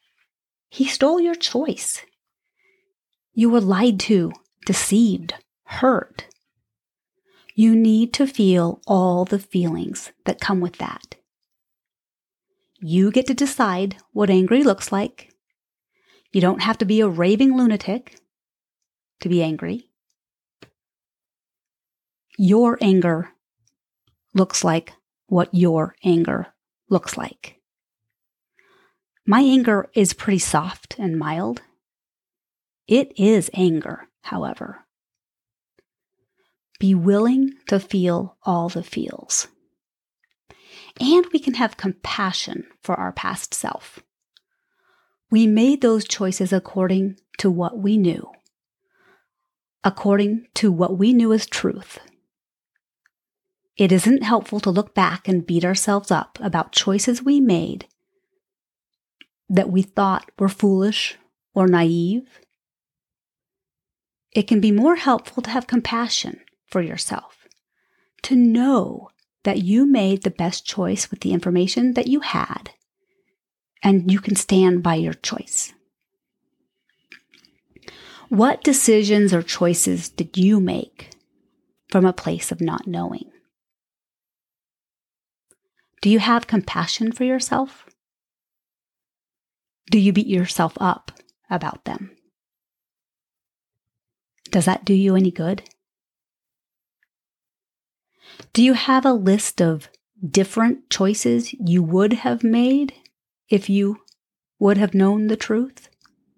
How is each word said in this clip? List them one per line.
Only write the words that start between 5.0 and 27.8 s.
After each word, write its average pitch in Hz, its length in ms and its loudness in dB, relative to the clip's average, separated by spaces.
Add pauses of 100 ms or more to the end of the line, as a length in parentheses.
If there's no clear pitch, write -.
hurt. - 640 -4 (1300)
You 226 200 4
need 226 400 2
to 277 120 0
feel 180 600 0
all 185 380 2
the 202 140 -2
feelings - 760 -4 (120)
that - 160 -6
come 190 200 -2
with 175 160 -6
that. - 400 -14 (1600)
You 185 300 2
get 254 160 0
to 262 80 -2
decide 202 600 -2 (160)
what 208 180 0
angry 185 320 4
looks 214 300 0
like. - 420 -6 (1000)
You 196 80 0
don't 180 220 0
have 220 160 -4
to 233 60 -2
be 214 160 2
a 214 80 2
raving 208 480 2
lunatic 220 640 -2 (1000)
to - 80 -8
be 170 140 2
angry. 170 460 -6 (2500)
Your 214 420 2
anger 175 520 2 (1000)
looks 185 300 0
like 165 280 -2 (340)
what 175 260 0
your 170 420 2 (100)
anger 170 500 0 (340)
looks - 280 -2
like. - 440 -14 (1700)